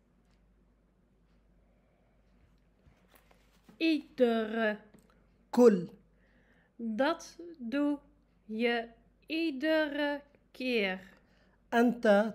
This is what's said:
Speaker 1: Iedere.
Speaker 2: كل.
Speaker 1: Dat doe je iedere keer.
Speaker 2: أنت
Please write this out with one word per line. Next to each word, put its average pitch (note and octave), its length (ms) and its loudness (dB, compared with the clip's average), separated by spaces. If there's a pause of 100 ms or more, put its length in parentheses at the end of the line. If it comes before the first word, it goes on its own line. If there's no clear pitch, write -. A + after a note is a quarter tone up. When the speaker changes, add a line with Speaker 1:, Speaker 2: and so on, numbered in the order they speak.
(3750)
Speaker 1:
Iedere. A3+ 960 -2 (760)
Speaker 2:
كل. G#3 380 6 (880)
Speaker 1:
Dat A#3+ 580 -4 (220)
doe C#4 400 -2 (480)
je A#3 420 -4 (380)
iedere D4 960 -2 (320)
keer. A3 460 -4 (760)
Speaker 2:
أنت A3+ 600 4